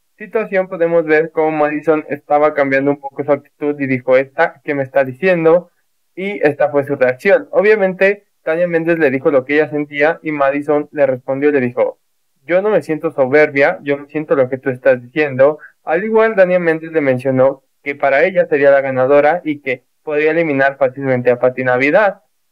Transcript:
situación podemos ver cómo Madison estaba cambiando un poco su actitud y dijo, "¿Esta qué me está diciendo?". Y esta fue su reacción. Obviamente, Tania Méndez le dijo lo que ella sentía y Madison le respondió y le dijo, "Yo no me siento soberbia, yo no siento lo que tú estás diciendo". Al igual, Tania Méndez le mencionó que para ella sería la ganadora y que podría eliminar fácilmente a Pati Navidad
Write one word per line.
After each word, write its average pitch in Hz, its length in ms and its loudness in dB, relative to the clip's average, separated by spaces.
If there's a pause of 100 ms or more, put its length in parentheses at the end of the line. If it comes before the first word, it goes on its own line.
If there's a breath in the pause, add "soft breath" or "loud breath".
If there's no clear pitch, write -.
(200)
situación 190 480 -4
podemos 170 380 0
ver 156 260 0
cómo 156 180 0
Madison 151 600 -2
estaba 147 420 0
cambiando 139 380 0
un 143 100 -4
poco - 240 -10
su 147 80 -2
actitud 147 480 -6
y 139 60 -4
dijo, 131 320 0
"¿Esta 139 440 -2
qué 151 120 -6
me 139 80 -4
está 135 200 -2
diciendo?". 165 680 0 (440)
Y 196 320 -6
esta 147 220 0
fue 143 160 -2
su 143 100 -6
reacción. 135 580 0
Obviamente, 190 760 0 (160)
Tania 165 240 -2
Méndez 165 320 0
le 147 120 2
dijo 135 200 0
lo 131 160 0
que 143 80 -2
ella 151 160 0
sentía 147 520 -2
y 160 80 -8
Madison 147 600 -2
le 147 140 0
respondió 135 420 -2
y 147 40 2
le 143 100 0
dijo, 120 380 -4 (440)
"Yo 175 160 0
no 208 80 -2
me 196 140 0
siento 156 300 -6
soberbia, 143 680 2
yo 143 160 -2
no 143 120 -16
siento 151 280 -4
lo 127 140 0
que 131 80 -6
tú 135 100 -6
estás 127 340 0
diciendo". 139 560 0 (260 loud breath)
Al 175 200 -2
igual, 220 300 0
Tania 185 240 2
Méndez 165 340 -2
le 156 80 0
mencionó 131 600 0 (200)
que 143 120 -8
para 143 300 0
ella 180 220 0
sería 143 240 2
la 139 120 4
ganadora 143 600 2
y 147 180 -6
que 127 240 -8 (180)
podría 151 300 -2
eliminar 139 440 0
fácilmente 131 540 0
a 120 80 0
Pati 127 260 -2
Navidad 147 560 2 (320)